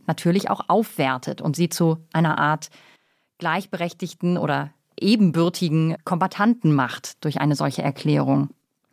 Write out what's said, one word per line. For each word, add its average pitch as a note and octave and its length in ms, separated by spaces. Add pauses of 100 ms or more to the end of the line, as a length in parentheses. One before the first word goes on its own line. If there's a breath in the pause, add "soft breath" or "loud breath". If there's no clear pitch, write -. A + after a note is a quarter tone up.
natürlich F3 440
auch - 180
aufwertet E3 720
und D3 140
sie E3+ 140
zu D#3+ 420
einer D#3+ 260
Art D3+ 320 (720 soft breath)
gleichberechtigten F3 960
oder C#3+ 340 (280)
ebenbürtigen E3+ 1040
Kombattanten F#3+ 680
macht - 520
durch D3+ 160
eine C#3+ 160
solche C#3+ 260
Erklärung. C#3+ 680 (440)